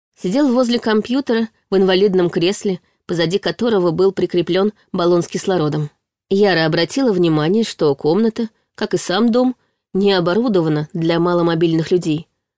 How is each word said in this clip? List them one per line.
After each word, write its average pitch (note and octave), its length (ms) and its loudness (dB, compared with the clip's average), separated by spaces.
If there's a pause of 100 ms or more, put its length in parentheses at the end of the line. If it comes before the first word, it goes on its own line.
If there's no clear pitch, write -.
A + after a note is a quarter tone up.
(200)
Сидел B3 320 0
возле A#3+ 260 2
компьютера A3+ 680 -2 (220)
в G3 60 0
инвалидном F#3 520 2
кресле, F3+ 520 -2 (260)
позади E3+ 320 -2
которого F#3+ 520 0
был F#3 220 2
прикреплён F#3 600 -2 (200)
баллон F3 300 2
с - 60 -6
кислородом. D3+ 600 -2 (400)
Яра F#3+ 360 2
обратила E3+ 460 0
внимание, F3 520 0
что D3 300 0
комната, A3 540 0 (260)
как G#3+ 200 -6
и F3+ 40 -2
сам G#3+ 320 0
дом, B3+ 260 0 (360)
не G3 200 2
оборудована F3 800 0
для E3 280 -2
маломобильных E3+ 680 0
людей, E3+ 380 -2 (300)